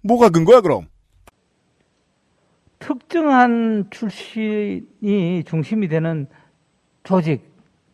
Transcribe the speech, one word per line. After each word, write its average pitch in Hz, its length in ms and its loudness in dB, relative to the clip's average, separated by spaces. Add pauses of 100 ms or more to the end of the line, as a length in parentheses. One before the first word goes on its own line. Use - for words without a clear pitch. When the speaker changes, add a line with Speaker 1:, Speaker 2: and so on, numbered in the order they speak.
Speaker 1:
뭐가 233 280 4
근거야, 165 300 6
그럼? 123 280 -2 (1900)
Speaker 2:
특정한 240 1120 0
출신이 202 1600 -6
중심이 170 420 -4
되는 160 380 -4 (800)
조직, 165 380 -2 (520)